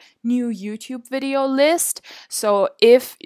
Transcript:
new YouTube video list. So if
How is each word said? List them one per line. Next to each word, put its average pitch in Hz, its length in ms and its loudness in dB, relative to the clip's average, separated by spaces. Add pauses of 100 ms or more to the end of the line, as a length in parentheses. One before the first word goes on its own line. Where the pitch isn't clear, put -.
(220)
new 240 280 -2
YouTube 220 580 -12
video 269 380 -4
list. 285 560 0 (260)
So 202 400 0 (140)
if 240 340 6 (100)